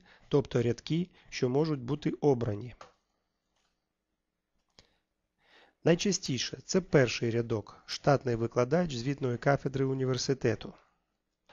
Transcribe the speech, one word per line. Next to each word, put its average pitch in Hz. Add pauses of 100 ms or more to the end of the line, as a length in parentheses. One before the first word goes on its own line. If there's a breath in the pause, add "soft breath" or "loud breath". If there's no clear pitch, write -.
(280 soft breath)
тобто 135
рядки, 151 (180 soft breath)
що -
можуть 147
бути 135
обрані. 117 (3000 soft breath)
Найчастіше 170
це 190
перший 123
рядок, 117
штатний 127
викладач 127
звітної 123
кафедри 135
університету. 131 (800 soft breath)